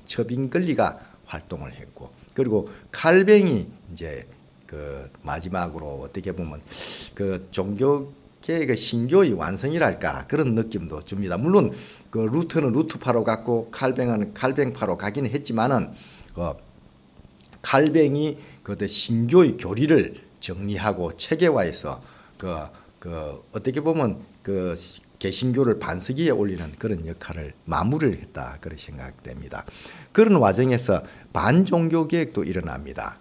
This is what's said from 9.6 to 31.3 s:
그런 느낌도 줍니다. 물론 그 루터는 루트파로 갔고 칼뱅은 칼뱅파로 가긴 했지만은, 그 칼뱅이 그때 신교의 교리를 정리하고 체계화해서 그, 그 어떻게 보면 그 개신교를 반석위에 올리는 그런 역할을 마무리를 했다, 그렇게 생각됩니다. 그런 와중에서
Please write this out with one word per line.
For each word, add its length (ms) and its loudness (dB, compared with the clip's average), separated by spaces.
그런 260 0
느낌도 520 -4
줍니다. 300 -4
물론 380 4
그 80 -2
루터는 540 0
루트파로 500 2
갔고 480 0
칼뱅은 640 0
칼뱅파로 640 0
가긴 260 -4
했지만은, 680 0
그 180 -6
칼뱅이 760 2
그때 240 -6
신교의 720 4
교리를 580 2
정리하고 760 -4
체계화해서 840 0
그, 180 -6
그 520 -10
어떻게 300 -4
보면 380 0
그 320 -2
개신교를 580 0
반석위에 540 -2
올리는 480 -2
그런 260 -4
역할을 480 -10
마무리를 540 0
했다, 400 -12
그렇게 220 -14
생각됩니다. 840 -14
그런 260 8
와중에서 680 4